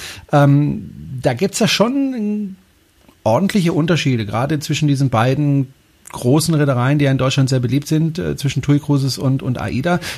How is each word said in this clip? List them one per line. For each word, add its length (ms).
Ähm, 580
da 100
gibt's 280
ja 80
schon 880
ordentliche 500
Unterschiede, 540
gerade 320
zwischen 300
diesen 200
beiden 640
großen 420
Reedereien, 460
die 60
ja 40
in 80
Deutschland 300
sehr 100
beliebt 300
sind, 320
äh, 160
zwischen 260
tui 160
Cruises 400
und, 240
und 180
aida. 380